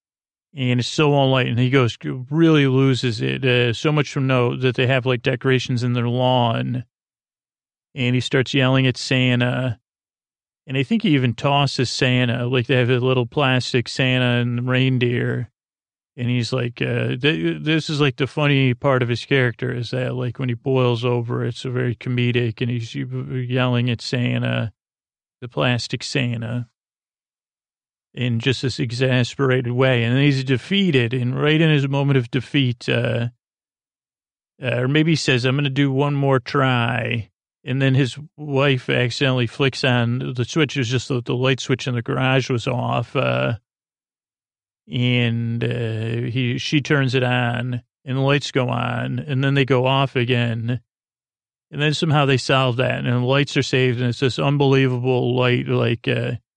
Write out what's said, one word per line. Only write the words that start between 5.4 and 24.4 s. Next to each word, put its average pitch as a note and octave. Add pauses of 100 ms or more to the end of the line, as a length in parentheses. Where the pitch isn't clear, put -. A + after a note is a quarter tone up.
in B2
their A#2+
lawn. B2 (1120)
And B2
he B2+
starts C3
yelling C3
at B2+
Santa. B2+ (880)
And C3+
I C#3
think A3+
he D#3
even B2+
tosses C#3+
Santa. B2
Like, B2
they C#3+
have B2
a B2+
little B2+
plastic B2+
Santa B2+
and A#2+
reindeer. B2 (680)
And A#2+
he's A#2+
like, B2
uh, B2
th-, D#3
this D#3
is, D3+
like, C#3+
the C3
funny C3+
part C3
of A#2
his A#2+
character B2
is A#2+
that, B2+
like, B2
when C3
he A#2+
boils B2
over, B2
it's A#2+
a C3
very B2
comedic, A#2+
and A#2+
he's A#2
y-, C3
yelling B2
at A#2
Santa, A#2+ (720)